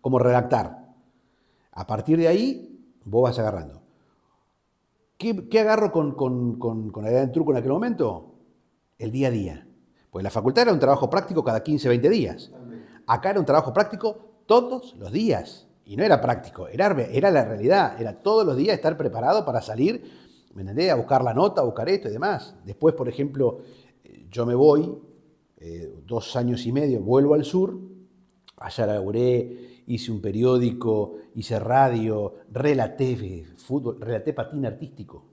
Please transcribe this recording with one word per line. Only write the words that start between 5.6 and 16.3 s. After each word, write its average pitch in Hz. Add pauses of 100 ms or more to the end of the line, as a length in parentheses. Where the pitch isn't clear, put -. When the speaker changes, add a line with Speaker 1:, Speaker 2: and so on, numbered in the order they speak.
Speaker 1:
agarro 214
con, 147
con, 127
con, 110
con 104
la 110
idea 123
del 135
truco 151
en 127
aquel 123
momento? 147 (640)
El 110
día 131
a -
día. 95 (420)
Pues 95
la -
facultad 165
era 233
un 135
trabajo 139
práctico 180
cada 110
quince, 147
veinte 123
días. 151
Speaker 2:
Totalmente. - (220)
Speaker 1:
Acá 185
era 202
un 156
trabajo 147
práctico 208
todos 247
los 98
días. 151 (160)
Y 101
no 143
era 196
práctico, -